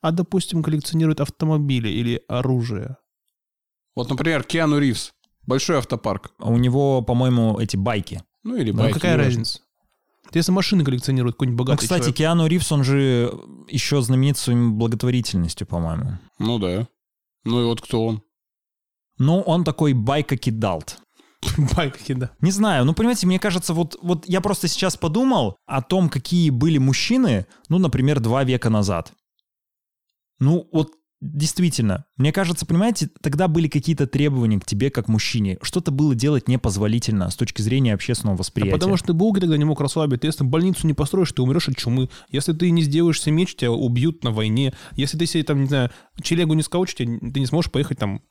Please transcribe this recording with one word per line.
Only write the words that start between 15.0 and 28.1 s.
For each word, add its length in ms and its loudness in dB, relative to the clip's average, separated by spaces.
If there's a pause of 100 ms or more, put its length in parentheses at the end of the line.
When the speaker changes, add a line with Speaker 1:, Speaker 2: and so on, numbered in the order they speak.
Speaker 3:
по-моему. 500 -4 (220)
Speaker 2:
Ну 180 -2
да. 300 -2 (560)
Ну 180 0
и 40 0
вот 160 0
кто 260 -2
он? 160 -4 (960)
Speaker 3:
Ну, 220 2
он 220 0
такой 300 0
байка-кидалт. 1040 -2 (460)
Speaker 1:
<laughs> 140 -4 (180)
Байка-кидалт. 560 -4 (100)
Speaker 3:
Не 100 2
знаю, 340 2
ну, 100 2
понимаете, 320 0
мне 120 2
кажется, 360 -2
вот, 260 -2
вот 260 -2
я 140 0
просто 260 -2
сейчас 300 -2
подумал 600 0 (100)
о 160 -2
том, 260 2
какие 400 2
были 300 2
мужчины, 680 2 (240)
ну, 80 2
например, 420 2